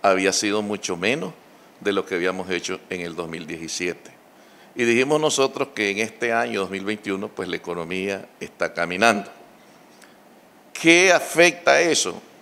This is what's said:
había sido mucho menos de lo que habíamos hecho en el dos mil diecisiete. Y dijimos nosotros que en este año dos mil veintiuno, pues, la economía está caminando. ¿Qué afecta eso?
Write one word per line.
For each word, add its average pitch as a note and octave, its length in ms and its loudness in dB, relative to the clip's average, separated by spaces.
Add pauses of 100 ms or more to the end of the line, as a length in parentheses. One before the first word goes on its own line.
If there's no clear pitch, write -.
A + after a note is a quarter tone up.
había F#2+ 320 4
sido G#2 300 -2
mucho G2+ 340 -6
menos C#3+ 380 -4 (460)
de G2+ 120 -2
lo G2 140 -2
que - 80 -4
habíamos F2+ 360 -2
hecho F#2 280 -4 (100)
en F2+ 140 -8
el E2+ 120 -10
dos E2+ 140 -8
mil E2 180 -10
diecisiete. E2 640 -8 (640)
Y B2 100 -2
dijimos C3 360 2
nosotros C3+ 540 0
que G#2 160 -2
en G2 80 -4
este A2+ 340 -4
año A#2 280 -2
dos F#2 100 -4
mil F#2+ 140 -8
veintiuno, G#2 440 -6
pues, F#2+ 200 -8
la F2 80 -4
economía F#2 680 -6 (120)
está - 340 -6
caminando. G2 580 2 (1400)
¿Qué F3 380 6
afecta D#3+ 680 4
eso? D3 400 0 (220)